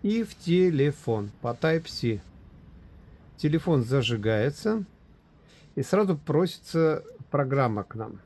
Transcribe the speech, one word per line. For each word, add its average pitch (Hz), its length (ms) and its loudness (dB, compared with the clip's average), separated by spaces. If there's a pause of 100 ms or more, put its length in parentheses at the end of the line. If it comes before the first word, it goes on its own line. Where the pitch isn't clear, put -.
И 220 220 0
в - 120 -8
телефон 143 920 2 (120)
по 120 80 -4
Type-C. 127 720 -2 (1160)
Телефон 151 460 0
зажигается. 120 1000 0 (920)
И 135 80 -2
сразу 190 340 2
просится 160 880 0 (260)
программа 131 540 0
к - 120 -14
нам. 110 300 -12